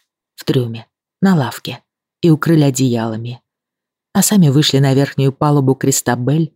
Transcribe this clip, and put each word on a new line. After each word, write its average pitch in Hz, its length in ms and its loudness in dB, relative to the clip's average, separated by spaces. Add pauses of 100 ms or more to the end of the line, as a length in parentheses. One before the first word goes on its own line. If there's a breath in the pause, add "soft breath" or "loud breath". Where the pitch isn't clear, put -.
(360)
в - 80 -20
трюме, 120 440 -4 (340)
на 190 140 2
лавке, 143 460 -6 (400)
и 175 80 2
укрыли 156 340 2
одеялами, 120 800 -4 (720)
а 196 80 0
сами 185 280 4
вышли 139 300 2
на 135 140 2
верхнюю 135 380 0
палубу 143 440 0
Кристабель 135 800 -2